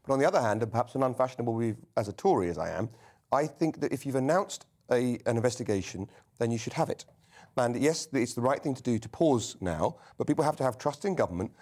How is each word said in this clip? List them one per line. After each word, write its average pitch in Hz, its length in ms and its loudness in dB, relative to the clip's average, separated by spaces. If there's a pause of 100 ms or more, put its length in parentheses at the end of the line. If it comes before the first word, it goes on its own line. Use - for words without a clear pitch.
But 135 80 -2
on 135 60 2
the 143 80 4
other 185 140 2
hand, 110 240 2
and 110 80 -4
perhaps 120 240 -2
an 131 80 0
unfashionable 123 520 -2
view 113 200 -2 (200)
as 107 120 -2
a 101 40 -6
Tory 117 360 2
as 80 100 -4
I 85 120 -4
am, 95 200 -4 (400)
I 143 160 2
think 156 360 -2
that 139 100 -2
if 139 120 -4
you've 135 120 -2
announced 160 500 0 (240)
a, 123 360 2
an 117 100 2
investigation, 104 760 -2 (300)
then 117 100 0
you 117 80 -2
should - 140 -8
have 160 180 0
it. - 140 -8 (520)
And 120 200 2
yes, 151 360 2
it's 120 220 0
the 123 60 -4
right 131 220 2
thing 139 120 -2
to - 80 -12
do 117 180 0
to - 80 -10
pause 139 520 2
now, 87 360 0 (200)
but 139 120 -2
people 151 160 2
have 151 120 2
to 139 60 -2
have 127 160 0
trust - 260 -4
in 190 120 -2
government, 90 460 -2